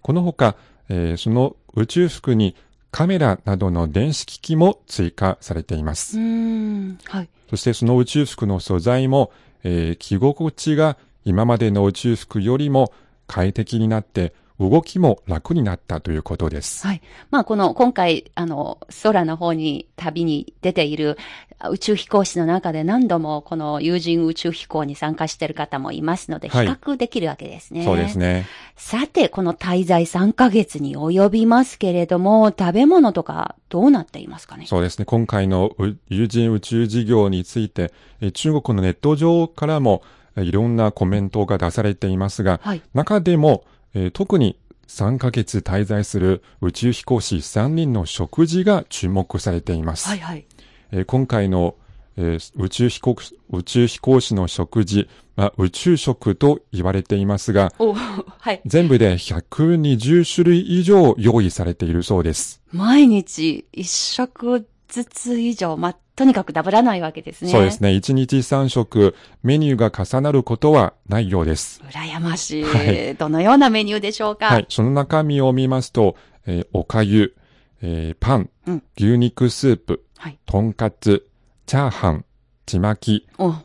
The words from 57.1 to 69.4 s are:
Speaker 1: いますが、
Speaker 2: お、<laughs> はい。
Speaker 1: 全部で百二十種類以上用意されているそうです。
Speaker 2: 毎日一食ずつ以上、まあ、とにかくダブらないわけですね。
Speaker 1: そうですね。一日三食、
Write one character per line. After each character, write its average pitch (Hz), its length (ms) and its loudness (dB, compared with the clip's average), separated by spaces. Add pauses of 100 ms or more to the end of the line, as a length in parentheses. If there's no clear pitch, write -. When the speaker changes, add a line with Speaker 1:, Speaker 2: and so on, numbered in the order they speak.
Speaker 1:
い 98 100 0
ま 98 140 0
す - 140 -4
が、 98 260 2
Speaker 2:
お、 220 160 2
<laughs> - 0 -
は 214 580 -8
い。 185 140 -6
Speaker 1:
全 165 220 4
部 131 100 6
で 98 180 4
百 156 600 0
二 147 200 2
十 151 280 4
種 170 220 0
類 175 340 2
以 - 20 0
上 175 340 6
用 113 240 4
意 92 120 2
さ - 100 -6
れ 87 120 -2
て - 120 -4
い 85 60 0
る 87 100 2
そ 95 160 0
う 87 60 2
で 80 100 0
す。 - 260 -10 (120)
Speaker 2:
毎 240 340 6
日 175 680 0
一 180 160 -8
食 247 800 -4 (220)
ず 240 160 -6
つ 240 340 -6
以 233 160 -2
上、 170 220 -4
ま 170 140 -2
あ、 180 60 -12 (200)
と - 60 0
に 262 100 8
か 190 120 0
く - 80 -12
ダ 160 100 -2
ブ 180 80 -2
ら 214 100 6
な 240 140 4
い 180 60 -4
わ 160 100 -4
け 156 120 -16
で - 100 -16
す - 120 -14
ね。 180 60 -2
Speaker 1:
そ 120 80 6
う 101 60 8
で 95 80 2
す - 80 -8
ね。 101 120 4
一 98 220 2
日 131 300 2
三 135 260 0
食、 107 460 2 (260)